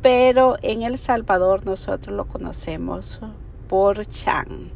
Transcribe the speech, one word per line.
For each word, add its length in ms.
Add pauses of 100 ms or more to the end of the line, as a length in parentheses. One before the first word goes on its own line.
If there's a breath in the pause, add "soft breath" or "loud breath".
pero 600
en 220
El 140
Salvador 680
nosotros 500
lo 120
conocemos 920 (520)
por 340
chan. 720